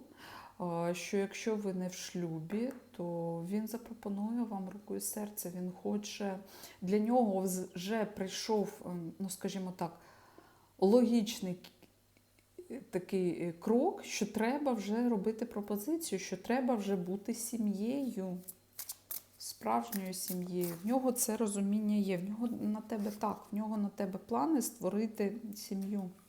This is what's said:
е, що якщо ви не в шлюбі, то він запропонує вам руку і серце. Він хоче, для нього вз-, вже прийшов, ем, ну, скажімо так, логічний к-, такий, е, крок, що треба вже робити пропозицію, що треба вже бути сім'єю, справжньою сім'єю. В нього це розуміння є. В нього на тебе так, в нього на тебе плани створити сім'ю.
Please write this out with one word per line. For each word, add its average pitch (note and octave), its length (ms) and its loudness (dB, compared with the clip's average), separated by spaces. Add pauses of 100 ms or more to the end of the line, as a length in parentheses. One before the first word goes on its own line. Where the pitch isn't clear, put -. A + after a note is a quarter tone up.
(600)
е, E3+ 340 0
що F3 220 -2
якщо G3 380 0
ви G3+ 180 0
не F#3 140 -2
в F3+ 60 -6
шлюбі, F3 760 -2 (260)
то E3+ 520 -2
він G#3+ 180 0
запропонує A3 760 -2
вам G3 260 -4
руку G3+ 260 -8
і G3+ 60 -4
серце. G#3 540 -6
Він F3+ 160 -2
хоче, G3+ 680 -2 (420)
для F#3+ 180 4
нього G#3+ 420 6
вз-, F#3 340 0
вже G#3 300 0
прийшов, G3+ 800 0
ем, E3+ 340 -4
ну, F#3+ 100 -2
скажімо F#3 480 -4
так, E3+ 140 -2 (880)
логічний G#3+ 720 6
к-, - 160 -12 (1200)
такий, F3+ 540 0
е, E3+ 160 -2
крок, B3+ 440 4
що - 220 -4
треба B3+ 480 2
вже A3 360 2
робити A3 360 2
пропозицію, G#3 720 -2
що - 180 -6
треба B3 380 2
вже G3 200 0
бути F#3 380 -2
сім'єю, G#3 1040 0 (1000)
справжньою G#3+ 760 -2
сім'єю. F3+ 680 -2
В G#3 40 -2
нього B3+ 240 4
це A3 260 0
розуміння G#3 580 2
є. F#3+ 220 2
В F3 60 -4
нього A3 240 -2
на G#3+ 340 -2
тебе G#3+ 380 -4
так, - 320 -2
в G#3 40 -4
нього G#3+ 220 -2
на G3+ 120 2
тебе G3 360 -2
плани C4+ 360 4
створити G#3 720 0 (200)
сім'ю. G3 540 -4 (200)